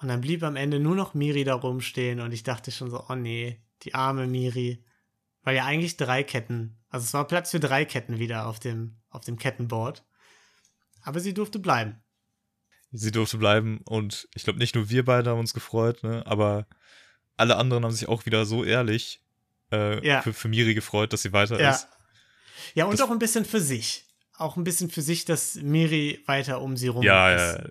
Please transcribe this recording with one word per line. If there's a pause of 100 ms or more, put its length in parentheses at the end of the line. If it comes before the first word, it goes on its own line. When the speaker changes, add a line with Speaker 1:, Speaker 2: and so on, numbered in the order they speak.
Speaker 1:
und
dann
blieb
am
Ende
nur
noch
Miri
da
rumstehen
und
ich
dachte
schon
so,
„Oh
nee, (220)
die
arme
Miri.“ (600)
Weil
ja
eigentlich
drei
Ketten, (120)
also
es
war
Platz
für
drei
Ketten
wieder
auf
dem, (140)
auf
dem
Kettenboard. (1000)
Aber
sie
durfte
bleiben. (960)
Speaker 2:
Sie
durfte
bleiben
und
ich
glaub,
nicht
nur
wir
beide
haben
uns
gefreut,
ne,
aber (720)
alle
anderen
haben
sich
auch
wieder
so
ehrlich, (500)
äh,
Speaker 1:
Ja.
Speaker 2:
für,
für
Miri
gefreut,
dass
sie
weiter
Speaker 1:
Ja.
Speaker 2:
ist. (840)
Speaker 1:
Ja,
und
Speaker 2:
Das
Speaker 1:
auch
ein
bisschen
für
sich. (320)
Auch
ein
bisschen
für
sich,
dass
Miri
weiter
um
sie
rum
Speaker 2:
Ja,
Speaker 1:
ist.
Speaker 2:
ja,